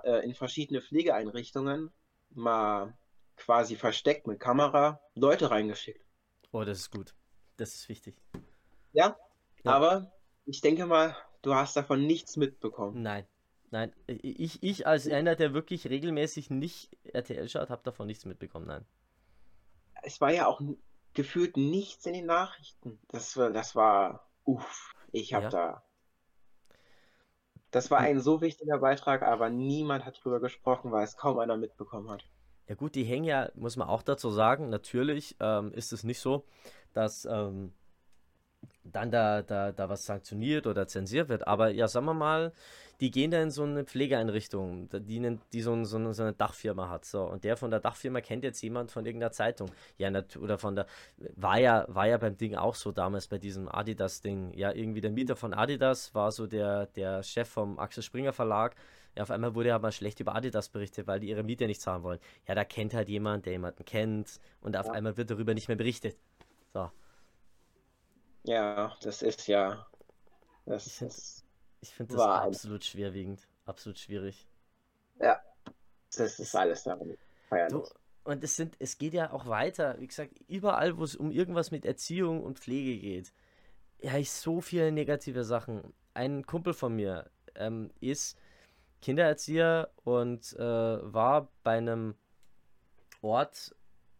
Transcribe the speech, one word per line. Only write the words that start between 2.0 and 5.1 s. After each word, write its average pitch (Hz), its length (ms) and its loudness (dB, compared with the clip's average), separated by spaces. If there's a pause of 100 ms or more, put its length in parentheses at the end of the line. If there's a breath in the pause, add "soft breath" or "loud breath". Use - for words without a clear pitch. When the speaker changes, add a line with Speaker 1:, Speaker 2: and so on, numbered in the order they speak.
Speaker 1:
mal 110 640 0 (420)
quasi 117 400 4
versteckt 127 500 2
mit 104 140 -6
Kamera 143 600 4 (140)